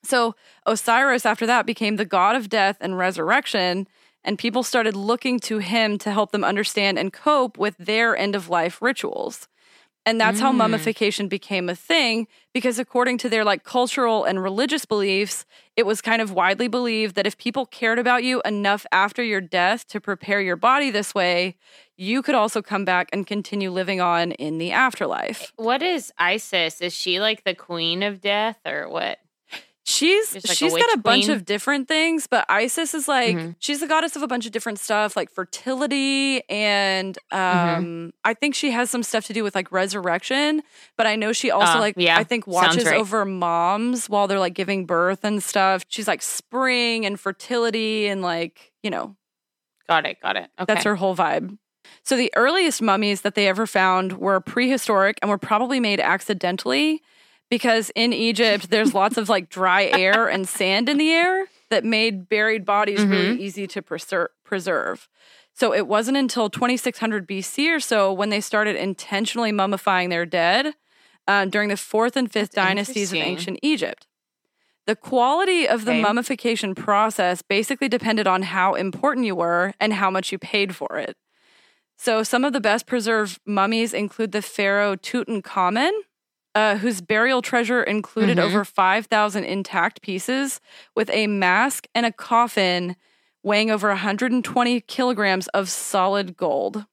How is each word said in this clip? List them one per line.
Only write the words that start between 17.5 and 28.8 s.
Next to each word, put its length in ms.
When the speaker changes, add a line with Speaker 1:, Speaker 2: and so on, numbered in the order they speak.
Speaker 1:
cared 320
about 240
you 220
enough 460
after 300
your 200
death 480
to 120
prepare 400
your 140
body 340
this 240
way, 440
you 240
could 140
also 260
come 240
back 260
and 160
continue 420
living 320
on 300
in 280
the 120
afterlife. 880
Speaker 2:
What 260
is 340
Isis? 640
Is 120
she, 260
like, 240
the 100
queen 480
of 200
death 440
or 240